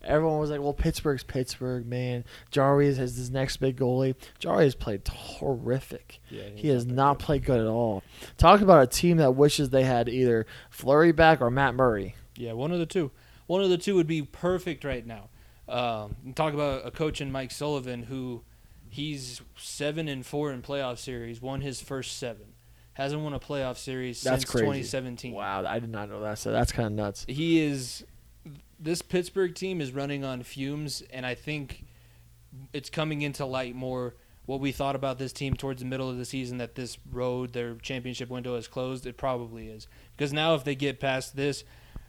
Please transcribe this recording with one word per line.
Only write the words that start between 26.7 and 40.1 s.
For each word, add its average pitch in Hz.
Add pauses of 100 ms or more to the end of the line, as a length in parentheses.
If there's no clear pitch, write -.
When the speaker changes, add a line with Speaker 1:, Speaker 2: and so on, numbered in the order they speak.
Speaker 1:
kinda 117
nuts. 104
Speaker 2:
He 160
is, 139 (760)
this 165
Pittsburgh 180
team 185
is 135
running 139
on 127
fumes, 143 (100)
and 127
I 123
think 147 (880)
it's 143
coming 156
into 143
light 131
more 127 (320)
what 135
we 139
thought 139
about 131
this 131
team 135
towards 135
the 127
middle 131
of 127
the 123
season, 123
that 120
this 123 (140)
road, 127
their 120
championship 123
window 123
is 113
closed. 131
It 123
probably 117
is. 110 (280)